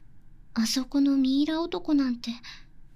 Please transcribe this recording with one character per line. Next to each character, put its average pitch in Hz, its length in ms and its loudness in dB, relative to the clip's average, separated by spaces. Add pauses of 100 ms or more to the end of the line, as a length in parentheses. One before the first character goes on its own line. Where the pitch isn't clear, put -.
(560)
ら、 226 80 2
あ 226 40 0
そ 262 180 -2
こ 285 140 -2
の 277 160 4
ミ 269 280 4
イ - 20 0
ラ 320 160 -2
男 339 320 -2
な 277 160 4
ん 240 80 -2
て、 240 140 -8 (640)